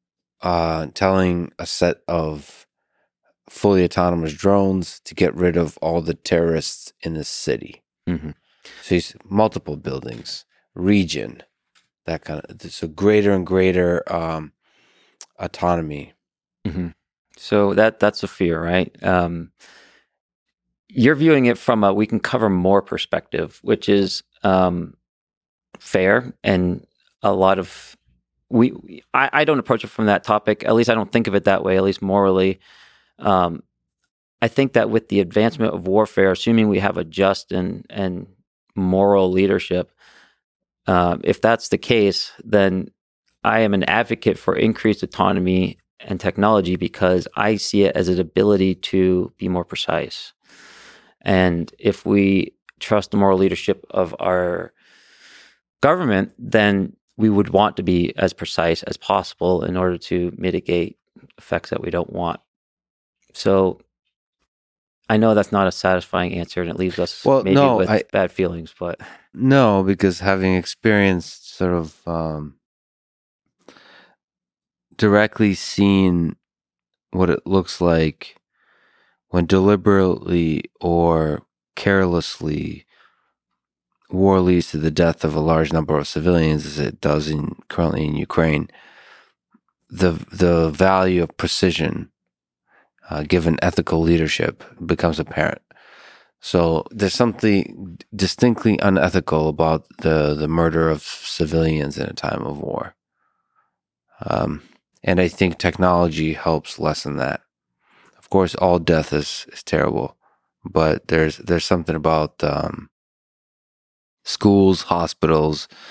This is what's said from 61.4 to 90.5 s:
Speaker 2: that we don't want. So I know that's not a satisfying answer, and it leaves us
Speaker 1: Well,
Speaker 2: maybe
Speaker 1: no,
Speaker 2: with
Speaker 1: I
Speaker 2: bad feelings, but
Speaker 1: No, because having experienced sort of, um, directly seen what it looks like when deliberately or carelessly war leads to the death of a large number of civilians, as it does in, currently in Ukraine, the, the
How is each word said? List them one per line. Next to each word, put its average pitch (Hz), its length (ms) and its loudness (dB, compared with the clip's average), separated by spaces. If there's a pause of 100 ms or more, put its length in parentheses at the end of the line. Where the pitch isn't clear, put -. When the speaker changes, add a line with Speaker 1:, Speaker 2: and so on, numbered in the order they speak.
Speaker 2:
that - 100 -6
we 87 80 -8
don't 87 240 -6
want. 87 260 -6 (920)
So 95 480 0 (1300)
I 110 80 2
know 110 180 4
that's 101 160 2
not 98 160 2
a 87 60 0
satisfying 90 600 -2
answer, 87 280 -8
and 85 80 -6
it - 80 -8
leaves 92 200 -4
us - 280 -6
Speaker 1:
Well, 135 180 4
Speaker 2:
maybe 95 120 2
Speaker 1:
no, 139 200 4
Speaker 2:
with 95 140 0
Speaker 1:
I 107 140 2 (100)
Speaker 2:
bad 95 180 0
feelings, 85 480 -6
but 87 220 -8 (320)
Speaker 1:
No, 120 500 4
because 95 360 0
having 95 360 2
experienced 98 1000 -2
sort 90 200 -2
of, 82 340 -6
um, 80 480 -8 (2500)
directly 104 580 4
seen 92 800 2 (760)
what 90 180 2
it - 160 -2
looks 92 360 -2
like 82 540 0 (920)
when 87 160 0
deliberately 92 1200 2 (180)
or 82 640 0 (320)
carelessly 82 1080 -2 (1200)
war 95 300 4
leads 90 320 2
to 80 60 -6
the 78 140 0
death 82 320 0
of 76 120 -2
a 78 40 0
large 80 320 2
number 78 260 -2
of 71 100 -4
civilians, 78 580 0
as 73 140 -10
it - 200 -6
does 76 300 -2
in, 73 260 -6 (120)
currently 80 380 -2
in 76 100 -4
Ukraine, 78 520 0 (1200)
the, 90 240 0 (180)
the 85 400 2